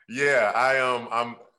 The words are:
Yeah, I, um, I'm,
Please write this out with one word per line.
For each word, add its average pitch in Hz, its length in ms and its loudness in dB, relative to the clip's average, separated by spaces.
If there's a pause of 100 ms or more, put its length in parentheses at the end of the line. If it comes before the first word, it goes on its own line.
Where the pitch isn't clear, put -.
Yeah, 123 460 0
I, 131 240 2
um, 123 340 -2
I'm, 117 240 -4 (220)